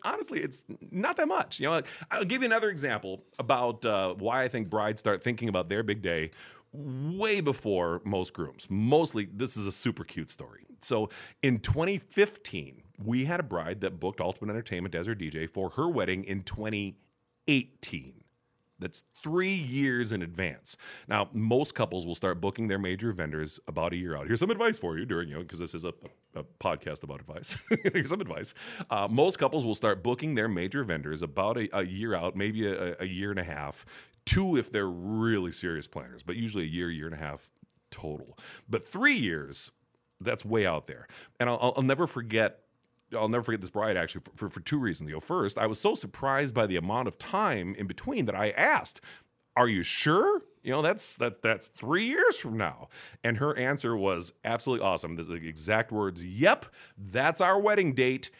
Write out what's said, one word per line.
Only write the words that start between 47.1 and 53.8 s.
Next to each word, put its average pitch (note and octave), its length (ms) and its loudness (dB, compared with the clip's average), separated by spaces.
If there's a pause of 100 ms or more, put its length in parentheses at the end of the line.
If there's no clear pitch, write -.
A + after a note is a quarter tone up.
time B2 560 0
in G#2 100 -6
between A3 400 -2
that G#2 80 0
I G#2 180 0
asked, - 500 2 (540)
"Are B2 120 8
you G2 160 2
sure? A3 580 4 (220)
You A#2+ 80 -2
know, C#3+ 100 2
that's, F3+ 360 0
that's, A#2+ 220 -2
that's A2 280 2
three E3+ 380 0
years F4+ 340 4
from A2+ 180 -4
now." F#2 300 -2 (360)
And A#2 140 2
her C#3+ 200 2
answer B2+ 380 0